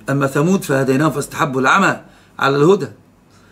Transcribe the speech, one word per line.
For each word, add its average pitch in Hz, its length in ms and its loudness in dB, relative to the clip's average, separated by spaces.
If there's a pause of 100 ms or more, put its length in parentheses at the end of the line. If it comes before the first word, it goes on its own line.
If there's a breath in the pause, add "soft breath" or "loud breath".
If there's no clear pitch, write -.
أما 139 180 0
ثمود 165 360 0
فهديناهم 135 480 0
فاستحبوا 135 500 -4
العمى 156 400 2 (380 soft breath)
على 139 160 0
الهدى، 151 320 2 (640 soft breath)